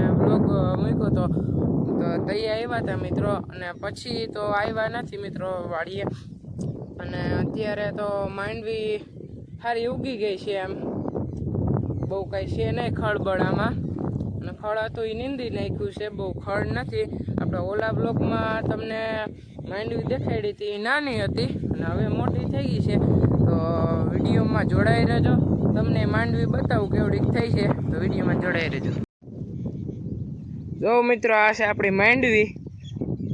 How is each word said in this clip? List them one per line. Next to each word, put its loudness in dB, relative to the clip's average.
બ્લોગ 4
મૂક્યો 2
હતો, 2
તો 0
તઈ -2
આવ્યા -2
હતા -2
મિત્રો, 0
અને -8
પછી -6
તો -8
આવ્યા 0
નથી -6
મિત્રો -6
વાડીએ. -4
અને -6
અત્યારે 0
તો -4
માંડવી -4
સારી -2
ઉગી -4
ગઈ -2
છે, -6
એમ -4
બહુ -4
કાંઈ -4
છે 0
નહીં 0
ખળબળ 0
આમાં, 2
અને -8
ખળ -4
હતું -4
એ -4
નીંદી -4
નાખ્યું -2
છે, -6
બહુ -6
ખળ -2
નથી. -2
આપણે 0
ઓલા 0
બ્લોગમાં 2
તમને -2
માંડવી -4
દેખાડી 0
હતી, -8
એ -4
નાની 0
હતી 0
અને -2
હવે 0
મોટી 0
થઈ 0
ગઈ 2
છે. 2
તો 4
વીડિયોમાં 4
જોડાઈ 6
રહેજો, 4
તમને 4
માંડવી 2
બતાવું 2
કેવડીક 4
થઈ 2
છે, 6
તો -2
વીડિયોમાં 2
જોડાઈ 0
રહેજો. -2
જો 4
મિત્રો, 2
આ 6
છે -2
આપણી 0
માંડવી, 4